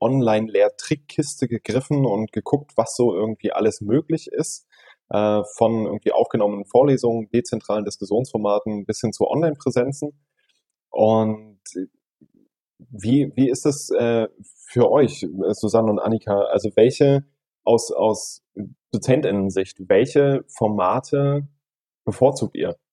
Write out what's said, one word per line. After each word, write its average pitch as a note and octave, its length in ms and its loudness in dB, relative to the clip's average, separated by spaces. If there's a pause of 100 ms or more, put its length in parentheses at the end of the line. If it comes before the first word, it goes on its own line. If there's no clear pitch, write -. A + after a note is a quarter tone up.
Online-Lehrtrickkiste A2+ 1500 -2
gegriffen B2+ 580 -2
und A2 280 -2
geguckt, C#3+ 420 -2
was - 220 -2
so A#2+ 180 2
irgendwie G#2+ 380 -2
alles G#2 280 0
möglich C3+ 520 -2
ist, - 340 -6 (440)
äh, G#2 320 0 (140)
von A2+ 300 2
irgendwie - 240 -2
aufgenommenen G#2 540 0
Vorlesungen, A#2+ 640 2
dezentralen A2 540 -2
Diskussionsformaten G#2 1000 -2
bis - 160 -6
hin A2 120 -2
zu - 160 -8
Online-Präsenzen. C#3+ 960 -4 (680)
Und A2 680 0 (1160)
wie, B2 580 0
wie C3 120 2
ist - 160 -2
das, C#3+ 260 -2
äh, A#2 360 2 (400)
für A#2 240 2
euch, C3+ 320 2
äh, F#2 320 -4
Susanne A2 360 0
und G#2 100 -2
Annika? G#2 460 -2
Also G#2+ 280 -2
welche, C#3 500 4 (400)
aus, A2+ 280 2
aus - 500 -2 (500)
Dozentinnen-Sicht, G2 960 0
welche C3+ 600 2
Formate B2 1000 -2 (560)
bevorzugt - 520 0
ihr, - 200 -4 (160)